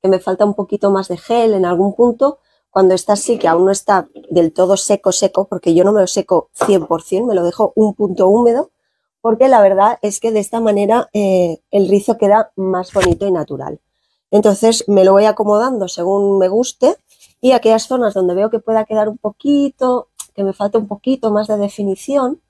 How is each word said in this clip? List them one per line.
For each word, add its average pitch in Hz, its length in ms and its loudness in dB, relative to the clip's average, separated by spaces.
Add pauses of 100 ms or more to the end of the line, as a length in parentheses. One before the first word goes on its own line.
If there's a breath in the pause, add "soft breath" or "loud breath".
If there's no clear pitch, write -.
que 190 80 0
me 185 100 2
falta 190 260 -2
un 202 80 -2
poquito 202 380 -2
más 190 160 -2
de 175 100 -8
gel 233 360 0
en 185 120 0
algún 180 300 0
punto, 240 440 0 (300)
cuando 190 240 4
está 185 200 -2
así, 233 240 -2
que 202 100 -2
aún 170 180 2
no 196 60 2
está 196 360 -2 (220)
del 165 240 0
todo 185 240 2
seco, 196 340 -2
seco, 190 360 -2
porque 175 260 -2
yo 175 100 4
no 196 80 2
me 214 100 2
lo 180 60 0
seco - 460 -4
cien 185 340 0
por 165 160 -4
cien, 214 240 -4
me 214 80 -2
lo 175 80 -2
dejo 190 320 -2
un 214 180 0
punto 190 340 -2
húmedo, 233 440 2 (480)
porque 226 300 0
la 233 120 6
verdad 196 400 2
es 208 180 -6
que 226 120 -2
de 214 80 0
esta 226 200 -6
manera, 214 540 0
eh, 185 560 0
el 196 200 0
rizo 202 280 0
queda 208 380 0
más 185 380 -6
bonito 185 340 0
y 190 40 -2
natural. 147 480 -8 (520)
Entonces 214 560 2
me 196 160 4
lo 190 80 6
voy 202 140 4
acomodando 214 600 0
según 196 520 -2
me 185 80 2
guste, 254 500 -2 (440 soft breath)
y 262 100 4
aquellas 220 360 2
zonas 240 260 -2
donde 180 220 -2
veo 208 140 -2
que 226 100 -4
pueda 220 260 -2
quedar 214 240 -2
un 220 80 -12
poquito, 269 920 -4 (240)
que 196 100 -6
me 196 100 -2
falta 202 240 -4
un 214 100 -2
poquito 226 440 -4
más 214 160 -2
de 214 100 -2
definición 214 920 -4